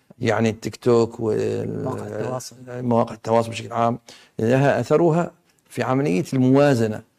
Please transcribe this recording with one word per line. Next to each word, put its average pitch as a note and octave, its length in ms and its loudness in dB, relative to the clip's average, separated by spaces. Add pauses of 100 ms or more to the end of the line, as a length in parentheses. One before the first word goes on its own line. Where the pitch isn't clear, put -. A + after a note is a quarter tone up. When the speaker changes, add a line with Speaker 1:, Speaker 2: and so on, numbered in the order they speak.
(180)
Speaker 1:
يعني A2+ 320 0
التيك A2 260 -8
توك A#2 440 2
وال-، G#2+ 640 -4
Speaker 2:
مواقع G#2+ 220 -8
التواصل. A#2 500 -10 (120)
Speaker 1:
مواقع A#2+ 460 -2
التواصل A2+ 360 0
بشكل A2 220 -12
عام A#2 260 0 (400)
لها B2 420 2
أثرها D#3+ 500 2 (380)
في - 140 -6
عملية C#3+ 500 0
الموازنة، B2+ 720 2 (160)